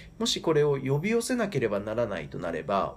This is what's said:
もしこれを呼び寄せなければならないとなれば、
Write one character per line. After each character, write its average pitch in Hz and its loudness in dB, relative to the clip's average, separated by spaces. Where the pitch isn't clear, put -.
も 226 -2
し - -2
こ 160 2
れ 147 6
を 143 2
呼 135 0
び 185 0
寄 233 2
せ 254 -2
な 226 0
け 139 -2
れ 117 2
ば 101 0
な 107 -4
ら 117 2
な 95 -4
い 71 -8
と - -10
な 87 -4
れ 80 -4
ば、 92 0